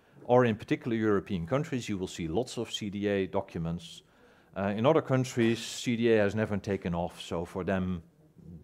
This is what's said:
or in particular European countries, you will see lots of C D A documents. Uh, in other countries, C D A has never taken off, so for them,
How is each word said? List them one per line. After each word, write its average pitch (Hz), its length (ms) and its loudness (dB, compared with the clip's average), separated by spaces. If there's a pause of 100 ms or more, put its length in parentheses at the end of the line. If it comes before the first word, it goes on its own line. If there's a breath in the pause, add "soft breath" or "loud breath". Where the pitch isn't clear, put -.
(260 soft breath)
or 123 180 6
in 113 140 2
particular 127 400 -2
European 101 500 2
countries, 135 400 -2
you 101 100 -4
will 90 100 -4
see 87 200 -6
lots 107 300 -2
of 113 120 -6
C 104 200 -6
D 101 180 -2
A 98 200 2
documents. 85 760 -6 (560 soft breath)
Uh, 98 180 -2
in 110 100 -2
other 156 160 6
countries, 127 580 2
C - 360 -4
D 113 160 4
A 113 60 8
has 101 180 4
never 104 220 0
taken 95 360 -2
off, 87 280 -4
so 87 240 -4
for 95 180 -8
them, 92 400 -2 (600)